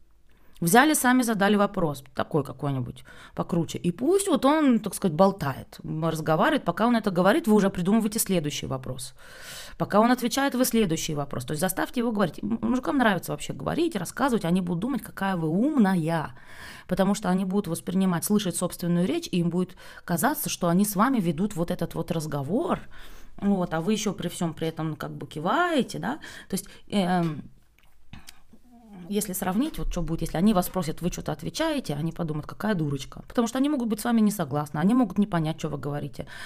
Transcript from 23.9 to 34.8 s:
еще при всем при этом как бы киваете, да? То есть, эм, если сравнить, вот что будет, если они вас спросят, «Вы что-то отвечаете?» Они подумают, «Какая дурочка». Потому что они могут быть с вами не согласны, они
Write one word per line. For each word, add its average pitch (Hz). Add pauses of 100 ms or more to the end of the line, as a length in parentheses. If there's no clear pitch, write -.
еще 208
при 170
всем 165
при 160
этом 160
как 151
бы 147
киваете, 247
да? 233 (300)
То 190
есть, - (240)
эм, 175 (1700)
если 202
сравнить, 196
вот 156
что 175
будет, 160
если 160
они 208
вас 180
спросят, 160
«Вы 180
что-то -
отвечаете?» 233
Они 160
подумают, 151
«Какая 156
дурочка». 147
Потому 233
что 247
они 285
могут 247
быть 220
с -
вами 233
не 208
согласны, 151
они 196